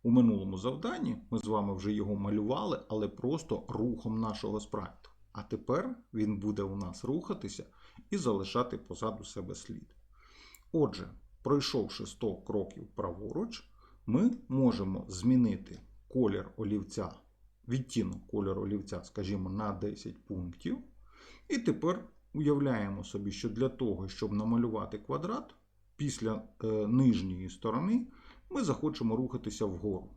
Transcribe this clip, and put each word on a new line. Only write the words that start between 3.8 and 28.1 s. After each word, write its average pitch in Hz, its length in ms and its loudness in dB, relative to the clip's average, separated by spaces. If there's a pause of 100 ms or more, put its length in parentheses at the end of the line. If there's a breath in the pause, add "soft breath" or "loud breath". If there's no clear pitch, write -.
нашого 107 400 -2
спрайту. - 500 -10 (220)
А 107 100 -10
тепер 180 540 -2 (180)
він 107 240 2
буде 101 240 0
у 98 140 -2
нас 90 280 -6
рухатися 143 640 -4 (440 loud breath)
і 202 60 0
залишати 120 600 0
позаду - 460 -6
себе 90 300 -8
слід. - 400 -12 (760 loud breath)
Отже, 147 360 2 (340)
пройшовши 127 640 2
сто 98 300 -2
кроків - 580 -4
праворуч, 107 680 -4 (420 soft breath)
ми 185 240 6 (180)
можемо 117 600 4
змінити 98 720 4 (280)
колір 101 480 2
олівця, 104 560 -2 (560)
відтінок 113 580 -2
кольору 98 360 -2
олівця, 98 420 -4
скажімо, 95 460 -4
на 101 220 -2
десять 101 520 -6
пунктів. 95 540 -6 (680 loud breath)
І 269 100 2
тепер 175 500 0 (240)
уявляємо 135 720 2
собі, 101 280 -4
що - 160 -4
для 117 200 0
того, 107 400 -2
щоб 101 240 -4
намалювати 110 680 2
квадрат, 170 560 -6 (420)
після, 113 460 -2 (220)
е, - 20 0 (200)
нижньої 95 640 4
сторони 175 560 0 (440 loud breath)